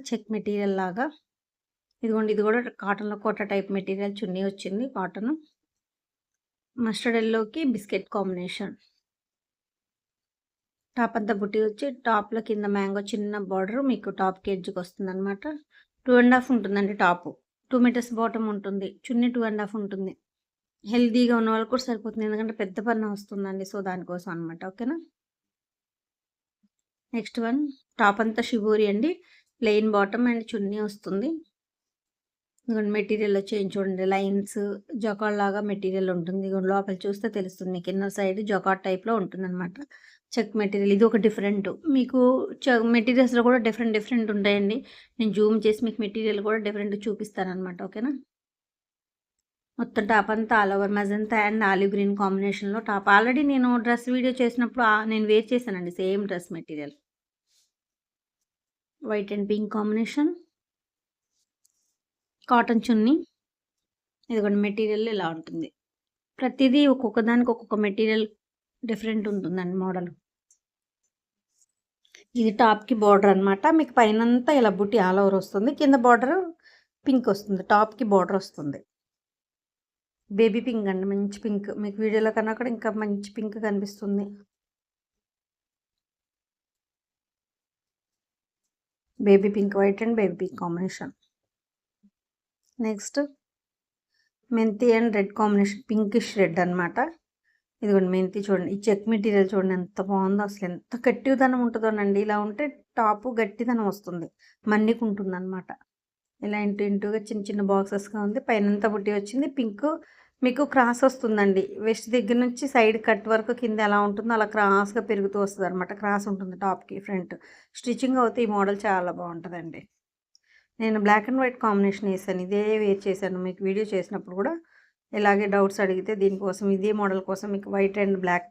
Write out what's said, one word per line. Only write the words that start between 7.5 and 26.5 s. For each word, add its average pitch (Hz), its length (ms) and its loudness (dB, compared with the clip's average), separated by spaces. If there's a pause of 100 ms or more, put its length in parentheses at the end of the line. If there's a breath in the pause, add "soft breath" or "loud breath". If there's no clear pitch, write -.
బిస్కెట్ 214 440 -4
కాంబినేషన్. 185 640 -6 (2250)
టాప్ 233 200 0
అంతా 214 160 -2
బుట్టి 208 280 -2
వచ్చి 214 240 -2 (180)
టాప్‌లో 220 380 0
కింద 208 260 -4
మ్యాంగో 202 380 0
చిన్న 208 380 -6
బోర్డర్ 190 400 -2
మీకు 226 280 -2
టాప్‌కి 190 400 -4
ఎడ్జ్‌కి 190 280 -6
వస్తుందన్నమాట. 190 640 -8 (640 soft breath)
టూ 254 100 4
అండ్ 247 200 8
హాఫ్ 254 160 0
ఉంటుందండి 202 460 0
టాప్. 175 320 2 (420)
టూ 254 80 2
మీటర్స్ 240 340 2
బాటమ్ 226 360 -2
ఉంటుంది. 196 380 -6 (140)
చున్నీ 240 280 0
టూ 240 140 -4
అండ్ 214 180 -4
హాఫ్ 208 140 -8
ఉంటుంది. 196 380 -8 (680)
హెల్దీగా 240 520 2
ఉన్న 226 140 2
వాళ్ళకి 220 220 0
కూడా 254 120 -2
సరిపోతుంది, 220 420 -6
ఎందుకంటే 220 280 -4
పెద్ద 196 280 -6
పన్న 220 260 -2
వస్తుందండి. 196 580 -8
So, 208 160 -12
దానికోసం 180 500 -8
అనమాట. 165 340 -10
ఓకేనా? 233 300 -6 (2250)